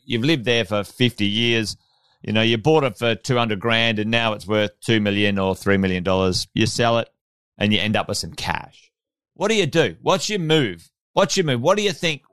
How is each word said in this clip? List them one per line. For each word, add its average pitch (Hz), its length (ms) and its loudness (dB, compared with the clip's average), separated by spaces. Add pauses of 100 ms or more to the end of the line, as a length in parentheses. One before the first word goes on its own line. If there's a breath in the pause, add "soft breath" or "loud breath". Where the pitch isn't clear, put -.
You've 117 200 -4
lived 139 220 0
there 117 200 2
for 104 180 -2
fifty 110 420 -2
years. 113 520 -2 (440)
You 104 120 -6
know, 110 80 2
you 113 160 2
bought 151 260 2
it 123 140 -4
for 117 180 0
two 123 220 -2
hundred 110 220 -2
grand 113 400 0
and 107 120 -2
now 117 220 0
it's 104 140 -12
worth 107 240 0 (100)
two 113 180 2
million 101 380 0
or 95 180 0
three 98 220 2
million 92 260 0
dollars. 92 500 0
You 113 120 0
sell 117 320 0
it 113 120 -4 (480)
and 104 140 2
you 104 80 2
end 107 160 -2
up 101 120 -2
with 107 100 -6
some 95 160 -10
cash. - 580 -10 (440)
What 196 140 -2
do 220 60 2
you 196 100 2
do? 139 360 0
What's 175 280 0
your 208 100 -2
move? 151 520 0 (220)
What's 190 240 0
your 185 80 2
move? 127 160 0
What 180 160 2
do 208 60 -2
you 202 100 0
think? 156 400 -4